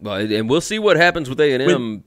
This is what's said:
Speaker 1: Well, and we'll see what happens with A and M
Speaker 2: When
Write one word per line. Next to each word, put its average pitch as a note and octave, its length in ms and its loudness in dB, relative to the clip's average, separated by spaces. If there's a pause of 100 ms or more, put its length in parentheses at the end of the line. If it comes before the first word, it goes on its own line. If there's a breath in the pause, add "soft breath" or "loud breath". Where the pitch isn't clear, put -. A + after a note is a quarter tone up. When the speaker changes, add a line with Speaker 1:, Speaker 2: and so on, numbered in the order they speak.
Speaker 1:
Well, G2+ 140 -6
and G#2+ 340 0
we'll D#3 100 4
see G#3+ 180 -4
what G3+ 200 0
happens E3+ 320 2
with C3+ 100 -2
A D3 140 4
and B2+ 80 0
M C#3+ 60 2
Speaker 2:
When A#2 380 -2